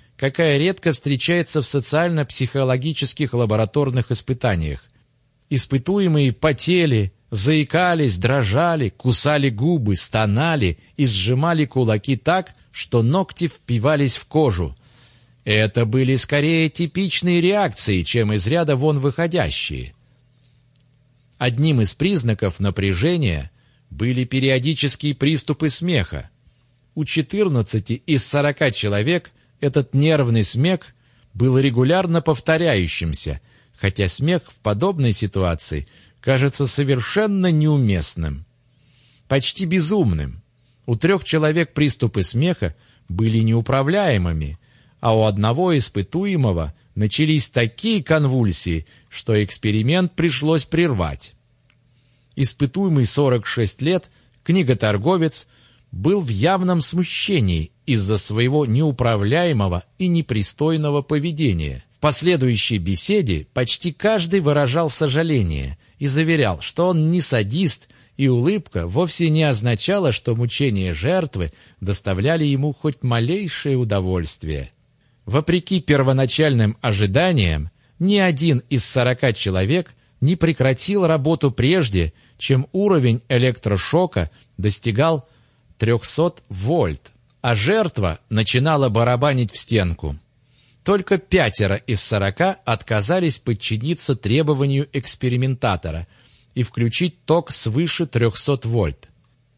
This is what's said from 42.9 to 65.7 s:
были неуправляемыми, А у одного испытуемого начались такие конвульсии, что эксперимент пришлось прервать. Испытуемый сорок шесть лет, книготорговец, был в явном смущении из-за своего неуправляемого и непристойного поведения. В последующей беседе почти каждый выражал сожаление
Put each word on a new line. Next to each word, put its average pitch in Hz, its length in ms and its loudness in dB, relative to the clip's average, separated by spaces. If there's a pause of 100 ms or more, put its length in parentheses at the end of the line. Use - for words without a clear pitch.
были 110 320 0
неуправляемыми, 113 1200 0 (400)
А 113 160 2
у 110 100 4
одного 120 520 0
испытуемого 117 960 -2 (220)
начались 143 540 0
такие 143 540 -2
конвульсии, 127 840 0 (220)
что 104 340 0
эксперимент 113 720 -2
пришлось 156 520 0
прервать. 107 720 -2 (1000)
Испытуемый 143 680 0
сорок 123 400 0
шесть 113 360 -4
лет, 175 280 -2 (340)
книготорговец, 151 1040 0 (440)
был 170 300 0
в 135 80 -4
явном 175 520 2
смущении 131 880 0 (140)
из-за 107 320 0
своего 127 480 0
неуправляемого 117 1200 0 (140)
и 185 100 -2
непристойного 151 920 0
поведения. 139 800 -2 (120)
В - 40 -20
последующей 131 800 2
беседе 95 760 0
почти 127 380 -2
каждый 196 500 0
выражал 147 480 2
сожаление 123 880 -2 (200)